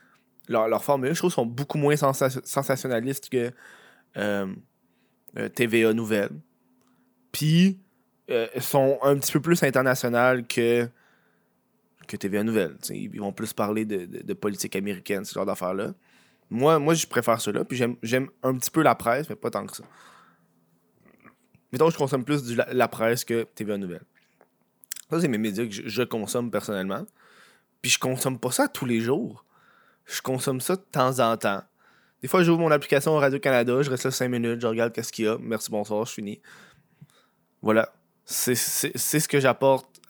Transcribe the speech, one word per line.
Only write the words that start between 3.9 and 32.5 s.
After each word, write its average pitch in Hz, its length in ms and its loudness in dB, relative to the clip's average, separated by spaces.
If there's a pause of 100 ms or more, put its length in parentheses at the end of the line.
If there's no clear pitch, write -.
euh, 101 300 -2 (880)
euh, 110 140 -4
T 123 160 0
V 113 180 4
A 110 80 6
Nouvelles. 107 380 0 (1040)
Puis, 175 460 4 (520)
euh, 113 160 0 (140)
sont 135 420 2
un 139 140 6
petit 135 160 -2
peu 151 80 2
plus 170 220 2
internationales 127 840 2
que, 120 420 2 (1160)
que - 100 -10
T 101 120 -6
V 101 100 -2
A 104 60 0
Nouvelles. 104 340 0
T'sais, - 180 -10
ils 101 220 -10
vont 101 140 -6
plus 107 200 -8
parler 107 320 -2
de, 101 200 -4
de, 92 180 -14
de 98 120 -8
politique 101 420 -6
américaine, 98 480 -6
ce - 100 -12
genre 98 120 -4
d'affaires-là. 95 480 -4 (560)
Moi, 143 280 4
moi, 147 160 2
je 160 120 -2
préfère 113 340 2
ceux-là, - 240 -2
puis 131 120 -8
j'aime, 123 260 -2
j'aime 127 260 -2 (140)
un 131 140 0
petit - 140 -6
peu 160 120 2
la 131 120 8
presse, 131 360 0
mais 107 60 -8
pas 120 140 -6
tant 101 160 -4
que 98 80 -14
ça. - 100 -14 (1900)
Mettons, 147 160 4
je 160 80 0
consomme 135 280 -2
plus 143 200 -2
du, 120 100 -6
la, 120 180 0
la 123 160 4
presse 117 360 0
que 117 200 -2 (100)
T 113 100 -8
V 104 80 -4
A 104 60 -4
Nouvelles. 87 260 -10 (1080)
Ça, 165 100 0
c'est 170 80 2
mes 113 100 0
médias 110 260 -2
que 110 80 -6
je, 113 160 -10
je 110 140 -2
consomme 117 480 -4
personnellement. 101 560 -4 (760)
Puis 120 100 -4
je - 80 2
consomme 131 400 -2
pas 123 140 -2
ça 285 160 2
tous - 160 -8
les 120 160 2
jours. 117 440 -4 (600)
Je - 180 -10
consomme 131 380 -2
ça 180 160 -2
de 190 60 -14
temps 127 360 2
en 113 180 4
temps. 101 260 -2 (580)
Des 127 80 -10
fois, 185 160 4
j'ouvre 170 160 4